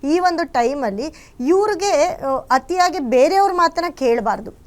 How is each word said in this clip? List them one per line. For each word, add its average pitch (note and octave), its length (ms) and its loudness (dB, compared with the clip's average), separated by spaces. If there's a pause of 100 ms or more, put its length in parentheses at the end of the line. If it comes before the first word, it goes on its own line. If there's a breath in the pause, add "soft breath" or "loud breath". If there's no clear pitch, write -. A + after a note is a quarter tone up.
ಈ D4+ 160 0
ಒಂದು E4+ 340 -2
ಟೈಮಲ್ಲಿ B3 840 -4
ಇವ್ರಿಗೆ, F4+ 680 2
ಆ, C4+ 300 -4
ಅತಿಯಾಗಿ F4 640 0
ಬೇರೆಯವ್ರ D4+ 540 4
ಮಾತನ್ನ E4+ 360 0
ಕೇಳಬಾರ್ದು. A#3 600 -2 (160)